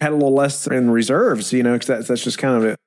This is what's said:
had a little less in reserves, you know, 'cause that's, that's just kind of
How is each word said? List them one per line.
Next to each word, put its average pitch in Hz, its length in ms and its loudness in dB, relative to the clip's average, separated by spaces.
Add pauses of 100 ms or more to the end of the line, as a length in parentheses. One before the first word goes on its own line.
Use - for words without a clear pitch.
had 151 80 0
a 151 40 -2
little 143 200 2
less 139 320 0
in 127 240 2
reserves, 117 640 0
you 123 80 2
know, 120 160 2
'cause - 80 -10
that's, 117 220 -4
that's 120 140 -2
just 123 140 -6
kind 127 260 0
of 110 140 0 (100)